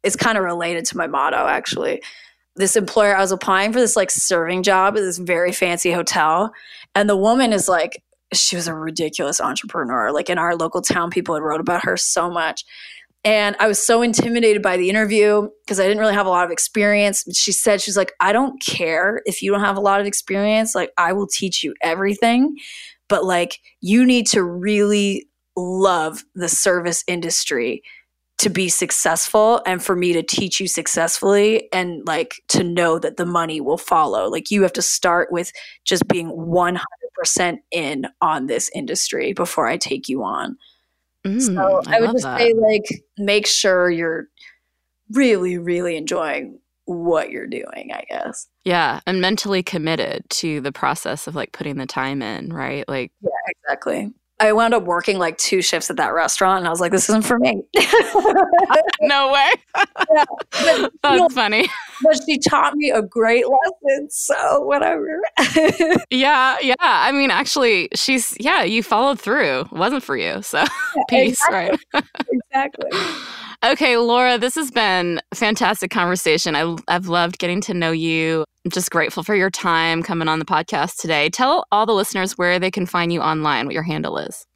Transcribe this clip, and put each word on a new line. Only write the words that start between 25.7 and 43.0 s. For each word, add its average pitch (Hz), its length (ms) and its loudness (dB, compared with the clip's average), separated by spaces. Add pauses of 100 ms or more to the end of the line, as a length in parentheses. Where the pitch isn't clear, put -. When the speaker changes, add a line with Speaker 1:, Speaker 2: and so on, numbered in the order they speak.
Speaker 1:
the 175 160 -6
service 175 580 0
industry 160 760 -2 (540)
to 214 120 2
be 180 200 -2
successful 214 960 2
and 180 160 -2
for 190 120 0
me 180 180 0
to 165 100 0
teach - 380 -4
you 190 60 -4
successfully 202 1080 2
and, 180 340 -4
like, 160 400 -4
to - 160 0
know 170 340 0
that 165 200 -6
the 175 80 -2
money 165 360 -2
will 143 160 0
follow. 110 520 2
Like, 151 200 -6
you 202 140 4
have 180 100 2
to 226 80 -4
start - 500 0
with 175 200 -4 (320)
just 185 240 0
being 170 220 -2
one 170 460 0
hundred - 380 -10
percent 175 460 -2 (100)
in 147 380 -6 (140)
on 156 260 0
this 117 260 -2
industry - 600 -4
before - 340 -2
I 139 100 -2
take - 320 -6
you 131 140 -4
on." 92 340 -6 (680)
Speaker 2:
Mm, 196 160 -2
Speaker 1:
So 190 440 2
Speaker 2:
I 220 120 2
Speaker 1:
I - 20 6
would 226 80 4
Speaker 2:
love 233 80 0
Speaker 1:
just 233 80 0
Speaker 2:
that. 240 160 -6
Speaker 1:
say, 233 140 4
like, 214 500 0 (160)